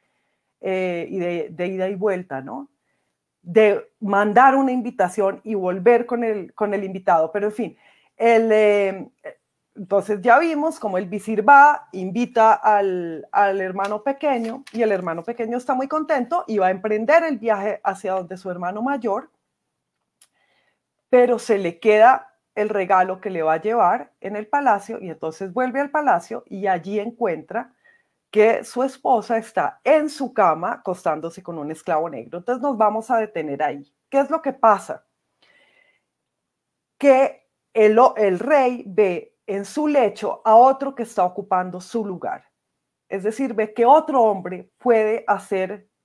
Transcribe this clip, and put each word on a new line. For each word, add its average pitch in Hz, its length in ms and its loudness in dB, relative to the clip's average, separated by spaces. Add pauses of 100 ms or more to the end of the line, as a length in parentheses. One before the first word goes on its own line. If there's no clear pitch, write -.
(600)
eh, 185 480 -4
y 190 100 -8
de, 175 320 -4
de 175 160 -6
ida 190 220 -4
y 202 60 -6
vuelta, 185 480 -4
¿no? 254 260 -14 (720)
De 202 500 2 (100)
mandar 214 540 4
una 269 160 2
invitación 208 720 -2
y 214 100 -6
volver 196 500 2
con 240 200 -6
el, 208 280 -6
con 208 220 -4
el 202 100 -4
invitado. 185 480 0
Pero, 208 140 -4
en 208 60 -4
fin, 208 240 -8 (380)
el, 226 380 2
eh, 202 580 2 (640)
entonces 202 460 -4
ya 240 180 6
vimos 320 400 -2
cómo 190 200 -6
el 185 100 -6
visir 208 400 -2
va, 285 440 6
invita 220 600 0
al, 185 800 0
al 196 300 0
hermano 196 400 -6
pequeño, 269 600 -4 (100)
y 226 100 -4
el 220 100 2
hermano 170 320 -4
pequeño 233 320 -6
está 254 160 -4
muy 262 160 -4
contento 302 580 -4
y 220 120 -4
va 190 80 2
a 185 40 2
emprender 214 540 0
el 294 140 -4
viaje 208 440 -4
hacia 190 300 -6
donde 185 240 -6
su 185 140 -12
hermano 180 320 -8
mayor, 247 480 -4 (1800)
pero 247 300 4
se 220 200 -2
le 170 200 -6
queda 220 600 4 (160)
el 214 160 -2
regalo 185 500 0
que - 80 -10
le 185 140 -4
va 156 120 0
a 165 60 -4
llevar 220 520 -2 (100)
en 202 120 -10
el 214 120 -10
palacio, 226 520 -2
y 185 120 -12
entonces 160 420 -10
vuelve 254 280 -4
al 285 100 -6
palacio 233 560 -2
y 196 220 -6
allí 185 320 -4
encuentra 214 760 -8 (560)
que 214 340 2
su - 180 -6
esposa 247 540 -2
está 202 480 -6
en - 240 2
su - 240 -8
cama 180 400 0
acostándose 170 720 -6
con 170 160 -12
un 147 120 -8
esclavo 160 380 -4
negro. 135 300 -14
Entonces 240 240 -6
nos 277 160 -2
vamos 220 320 0
a 240 80 2
detener 156 440 -6
ahí. 143 300 -6 (160)
¿Qué 269 120 0
es 277 100 -2
lo 320 100 -2
que 269 140 -6
pasa? 202 500 0 (1900)
Que 269 500 2 (280)
el, 214 240 6 (180)
el 190 220 2
rey 254 480 0
ve 185 480 -2 (120)
en 196 200 -6
su 302 220 -4
lecho 233 580 0
a 220 80 6
otro 269 400 6
que 247 80 -8
está 214 220 -2
ocupando 180 540 -4
su 208 280 -8
lugar. 180 400 -10 (600)
Es 190 160 -8
decir, 220 300 -4
ve 214 220 -4
que 233 100 0
otro 285 380 4
hombre 185 560 -2
puede 220 480 2
hacer 190 640 -4 (160)